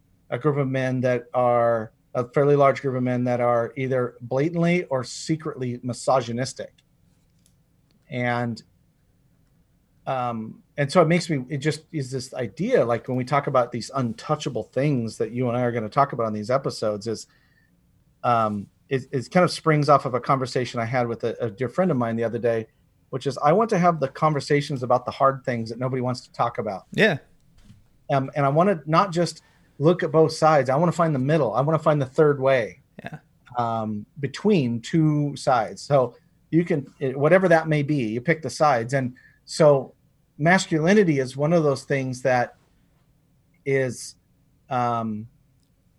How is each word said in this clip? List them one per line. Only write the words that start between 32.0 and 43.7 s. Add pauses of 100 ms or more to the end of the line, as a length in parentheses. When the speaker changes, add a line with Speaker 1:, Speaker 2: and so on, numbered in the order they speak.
Speaker 1:
the
third
way. (200)
Speaker 2:
Yeah. (380)
Speaker 1:
Um, (140)
between
two
sides.
So (340)
you
can,
it,
whatever
that
may
be,
you
pick
the
sides.
And (300)
so (440)
masculinity
is
one
of
those
things
that (1120)
is, (540)